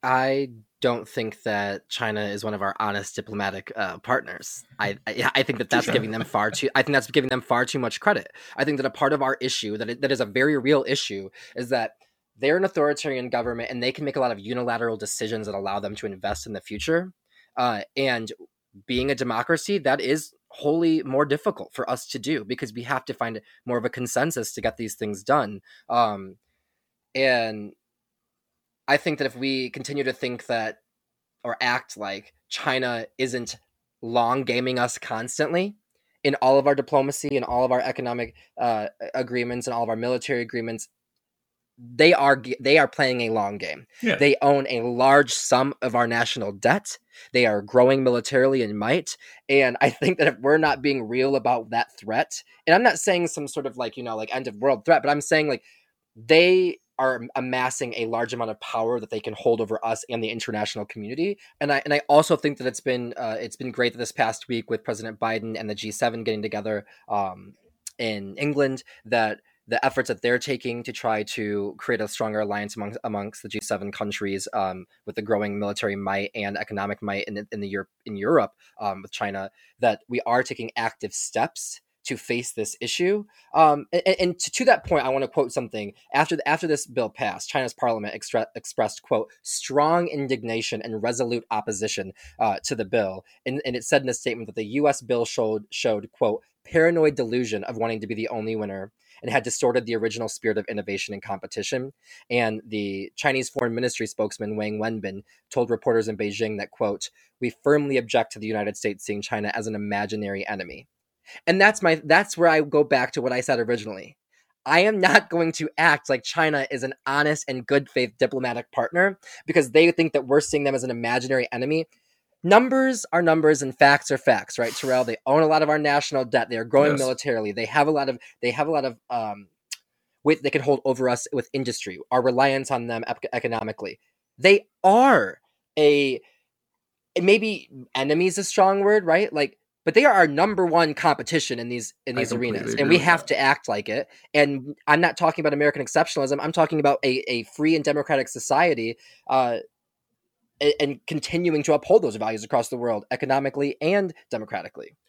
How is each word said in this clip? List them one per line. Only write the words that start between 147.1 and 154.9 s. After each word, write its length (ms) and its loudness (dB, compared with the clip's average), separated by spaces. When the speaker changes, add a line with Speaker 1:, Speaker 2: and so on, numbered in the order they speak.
Speaker 1:
a 140 -2
free 320 0
and 100 0
democratic 440 0
society, 680 0
uh, 300 2
a-, 200 4
and 280 -2
continuing 560 0
to 100 4
uphold 280 4
those 120 -2
values 300 -4
across 240 0
the 80 -6
world, 340 -2
economically 720 0
and 340 0
democratically. 640 -10